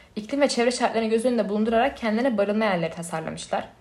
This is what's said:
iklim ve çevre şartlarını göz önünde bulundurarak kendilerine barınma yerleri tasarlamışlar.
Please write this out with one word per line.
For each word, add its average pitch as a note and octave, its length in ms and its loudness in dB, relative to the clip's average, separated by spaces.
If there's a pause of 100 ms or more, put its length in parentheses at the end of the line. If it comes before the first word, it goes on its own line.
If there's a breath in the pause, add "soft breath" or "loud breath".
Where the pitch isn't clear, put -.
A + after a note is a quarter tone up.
(160 loud breath)
iklim B3 240 -4
ve C4+ 80 6
çevre A#3+ 220 2
şartlarını A3+ 380 0
göz A3 160 2
önünde A#3 240 2
bulundurarak A3+ 480 2
kendilerine A3+ 420 0
barınma G#3 260 2
yerleri F3 260 0
tasarlamışlar. E3+ 800 -6 (120)